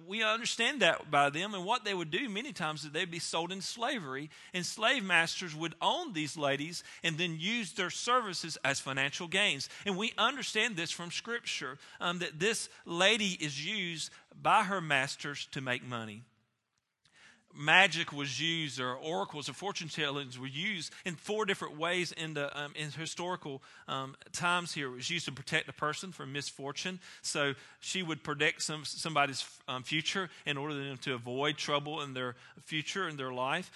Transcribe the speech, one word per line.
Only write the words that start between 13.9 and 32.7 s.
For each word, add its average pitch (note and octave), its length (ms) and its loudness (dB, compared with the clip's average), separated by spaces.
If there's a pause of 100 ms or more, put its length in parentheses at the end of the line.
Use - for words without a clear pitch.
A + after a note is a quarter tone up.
by F3 220 8
her F#3+ 180 0
masters C#3+ 720 0
to D3 80 -4
make B2+ 240 -2
money. A2+ 380 -6 (1300)
Magic D#3+ 580 6
was C#3 280 -2
used, D#3 400 0
or B2+ 140 0
oracles D#3 540 -2
or C#3 40 -6
fortune F3 360 -4
tellings C#3+ 500 -2
were B2+ 80 -8
used D#3+ 460 -4 (120)
in F3+ 100 -4
four G#3+ 300 -2
different F3 320 -2
ways E3+ 360 0
in D#3+ 220 -6
the, C#3+ 240 -4
um, D3 160 -6
in D3+ 160 -6
historical, D#3+ 720 -6 (260)
um, C3+ 280 -4 (160)
times F3 420 2
here. C#3+ 140 -2
It B2+ 80 -8
was B2 140 -4
used E3+ 160 0
to D3 60 -4
protect C#3+ 360 0
a C3 40 -12
person D#3 400 -2
from C#3 200 -10
misfortune. C#3+ 680 -6 (220)
So C#3+ 320 2 (260)
she - 220 -2
would D#3+ 200 -2
predict D3+ 400 2
some, D#3 220 -4
somebody's, C#3+ 600 2 (240)
um, B2+ 140 -4
future D#3+ 480 0 (160)
in D3 100 0
order D3 180 -2
for C#3 100 -4
them C3+ 140 -8
to C3 160 -2
avoid B2+ 420 0
trouble D3 460 0
in C#3 120 -6
their B2+ 220 -4 (280)
future, E3 440 -2